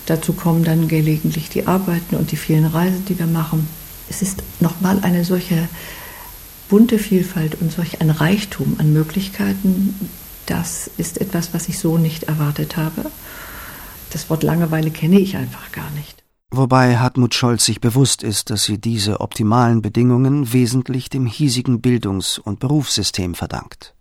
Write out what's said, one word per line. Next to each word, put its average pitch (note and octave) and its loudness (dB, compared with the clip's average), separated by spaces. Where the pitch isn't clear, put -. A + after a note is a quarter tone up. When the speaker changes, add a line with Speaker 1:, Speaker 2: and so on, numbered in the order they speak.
Speaker 1:
Dazu D#3+ 0
kommen E3 2
dann E3 2
gelegentlich D#3 0
die - -4
Arbeiten F3 0
und D3+ -2
die D#3 -2
vielen D#3 2
Reisen, F3+ 0
die F3 -2
wir E3 0
machen. D#3+ 0
Es - -6
ist - -6
nochmal F#3 2
eine F3 2
solche F3 0
bunte G#3+ 6
Vielfalt E3+ 0
und D#3+ 0
solch - -4
ein D#3 4
Reichtum D#3 0
an D3+ 4
Möglichkeiten. F#3+ 0
Das - -4
ist - -4
etwas, F#3 -2
was E3 -4
ich D#3+ -6
so E3 2
nicht D#3+ 0
erwartet D3+ -2
habe. D#3+ -4
Das - -8
Wort D3+ 0
Langeweile D#3+ 0
kenne E3 4
ich F#3+ 2
einfach - -8
gar D3 -10
nicht. - -12
Speaker 2:
Wobei B2+ 4
Hartmut B2 2
Scholz A#2+ 2
sich G#2+ -2
bewusst B2 2
ist, - -4
dass G2+ -2
sie G#2 -2
diese G#2+ -2
optimalen A2+ 2
Bedingungen B2 2
wesentlich B2+ 0
dem C3+ -2
hiesigen A#2+ 0
Bildungs- A2 0
und G2+ -6
Berufssystem G#2+ -2
verdankt. - -10